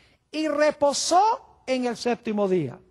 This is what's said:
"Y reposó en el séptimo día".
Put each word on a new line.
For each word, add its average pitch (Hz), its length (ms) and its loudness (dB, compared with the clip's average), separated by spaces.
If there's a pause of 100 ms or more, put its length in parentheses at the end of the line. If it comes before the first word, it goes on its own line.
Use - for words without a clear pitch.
(320)
"Y 311 160 -4
reposó 302 1160 0
en 254 180 -2
el 240 120 -4
séptimo 214 520 -2
día". 165 300 -2 (120)